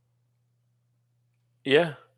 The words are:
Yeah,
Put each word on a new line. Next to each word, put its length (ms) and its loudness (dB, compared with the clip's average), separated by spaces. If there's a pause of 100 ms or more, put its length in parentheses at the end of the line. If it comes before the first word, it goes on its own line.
(1600)
Yeah, 300 0 (240)